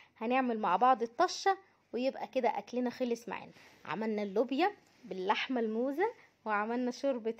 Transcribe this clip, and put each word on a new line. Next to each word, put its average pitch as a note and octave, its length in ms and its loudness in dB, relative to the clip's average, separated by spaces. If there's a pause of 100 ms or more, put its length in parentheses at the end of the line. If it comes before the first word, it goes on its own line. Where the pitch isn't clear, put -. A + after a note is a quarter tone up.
(160)
هنعمل A#3+ 420 0
مع F#3+ 180 4
بعض B3 260 6
الطشه F4+ 560 2 (340)
ويبقى B3+ 340 -2
كده B3 220 0
اكلنا B3 420 -2
خلص A#3+ 380 -4
معانا. F3 240 -10 (320)
عملنا G#3 380 -2
اللوبيا C4 500 0 (320)
باللحمه G3+ 560 -2
الموزه، C4+ 520 0 (320)
وعملنا A3+ 460 0
شوربه B3 500 -2